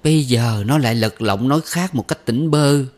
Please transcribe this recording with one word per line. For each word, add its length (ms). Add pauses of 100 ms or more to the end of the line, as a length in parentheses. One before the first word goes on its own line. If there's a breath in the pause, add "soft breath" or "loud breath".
Bây 200
giờ 420
nó 120
lại 160
lật 280
lọng 260
nói 160
khác 300
một 140
cách 160
tỉnh 260
bơ. 340 (140)